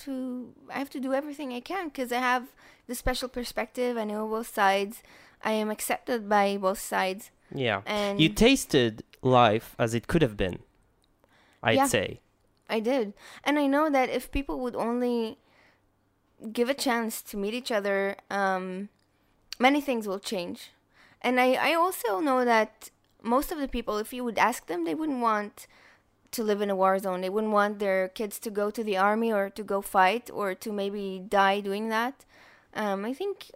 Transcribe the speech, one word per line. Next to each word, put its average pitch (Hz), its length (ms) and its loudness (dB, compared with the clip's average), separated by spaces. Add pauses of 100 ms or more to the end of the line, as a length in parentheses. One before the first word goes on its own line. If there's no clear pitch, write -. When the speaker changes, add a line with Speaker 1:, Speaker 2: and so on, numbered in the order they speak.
Speaker 1:
to, 254 480 -8 (160)
I - 80 -10
have 277 140 -6
to 294 80 -8
do 262 140 -2
everything 285 380 -4
I 240 100 -8
can 339 280 -8
'cause 254 220 -6
I 247 80 0
have 254 240 0 (440)
this 247 120 -8
special 254 280 -2
perspective. 240 680 -4
I 226 60 -2
know 214 240 -4
both 220 260 -6
sides. 202 480 2 (420)
I 220 100 0
am 214 180 0
accepted 220 580 -4
by 202 280 4
both 196 220 0
sides. 190 520 -4 (220)
Speaker 2:
Yeah. 113 340 0
Speaker 1:
And 202 340 0
Speaker 2:
You 160 80 6
tasted 139 720 4 (220)
life 120 560 6
as 117 160 0
it 117 120 -2
could 170 140 2
have 110 160 2
been, 92 220 -4 (1040)
I'd - 140 4
Speaker 1:
Yeah. 269 100 6
Speaker 2:
say. 101 320 -2 (500)
Speaker 1:
I 220 100 -2
did. 220 340 -2 (300)
And 285 140 0
I 294 80 2
know 285 240 2
that 262 200 2
if - 220 -6
people 277 280 -4
would 247 160 -6
only 233 640 -2 (1120)
give 240 180 0
a 269 40 0
chance 233 480 -2
to - 160 -12
meet 202 160 -4
each 247 180 -8
other, 196 440 0 (140)
um, 190 600 -2 (680)
many 277 220 4
things 240 260 -4
will 196 120 -4
change. 190 520 -8 (500)
And 254 180 2
I, 254 140 4
I 269 220 2
also 370 440 0
know 262 260 2
that 220 440 0 (320)
most 247 300 0
of 330 80 -6
the 269 80 -2
people, 233 300 -4
if 220 160 -6
you 247 100 -6
would 233 160 -4
ask 220 280 2
them, 339 180 -4
they 330 100 -2
wouldn't 294 260 -4
want 214 460 -2 (640)
to 233 120 -4
live 208 180 0
in 202 80 0
a 196 60 0
war 190 220 4
zone. 185 240 -4
They 185 80 -4
wouldn't 214 240 0
want 208 260 2
their 190 300 2
kids 208 300 -8
to 233 100 -10
go 208 220 -2
to 226 120 -6
the 208 140 -2
army 214 340 2
or 196 200 0
to 214 120 -12
go 196 180 -2
fight 202 520 4
or 190 220 -4
to 220 160 -8
maybe 196 560 -6
die 196 320 4
doing 202 300 -4
that. 226 360 -4 (480)
Um, 202 320 -2
I 247 80 -4
think 381 420 -6